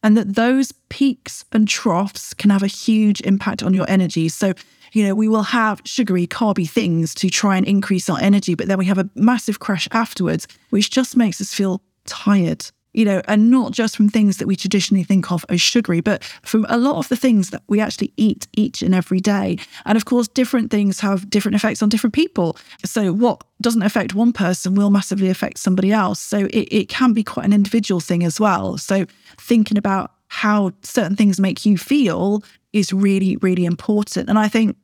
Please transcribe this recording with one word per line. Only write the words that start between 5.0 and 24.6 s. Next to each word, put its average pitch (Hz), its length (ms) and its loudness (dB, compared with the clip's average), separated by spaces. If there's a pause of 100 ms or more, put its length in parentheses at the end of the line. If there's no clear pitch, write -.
know, 196 100 0
we 214 120 0
will 214 160 2
have 220 400 -2
sugary, 180 440 -2
carby 202 400 -2
things 165 480 -2
to 185 140 -2
try 190 280 0
and 185 100 0
increase 196 420 -2
our 165 120 -2
energy, 196 340 2
but - 140 -6
then 190 80 0
we 190 80 -2
have 185 120 0
a 190 180 -2
massive 220 440 0
crash 190 320 -4
afterwards, 175 560 -4 (220)
which 208 220 0
just 254 260 0
makes 220 240 0
us 196 120 -10
feel 196 280 -2 (240)
tired, 185 680 0 (220)
you 220 120 2
know, 196 220 0
and 214 240 4
not 254 220 2
just 226 220 -2
from 208 140 4
things 208 280 2
that 175 100 -4
we 196 80 0
traditionally 190 480 0
think 185 280 0
of 175 180 -4
as 175 120 0
sugary, 180 400 0
but 208 220 -2 (180)
from 220 260 0
a 240 120 0
lot 277 180 2
of 277 120 -4
the 247 60 0
things 220 360 2
that - 160 -10
we 208 120 2
actually - 380 -4
eat - 360 0
each - 280 -2
and 185 140 2
every 185 240 0
day. 190 400 -2 (260)
And 214 120 2
of 208 80 0
course, 240 220 0
different 240 440 -2
things 202 300 0
have 196 280 -2
different 202 240 0
effects 208 300 0
on 208 60 4
different 220 260 0
people. 196 420 -2 (280)
So 196 280 -2
what 220 300 0 (180)
doesn't 226 220 0
affect 196 320 -2
one 233 180 2
person 185 400 -2